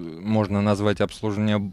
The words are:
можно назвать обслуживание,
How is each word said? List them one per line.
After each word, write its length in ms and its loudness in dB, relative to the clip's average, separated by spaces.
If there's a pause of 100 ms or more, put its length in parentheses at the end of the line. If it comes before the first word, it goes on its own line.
(220)
можно 400 2
назвать 380 2
обслуживание, 720 0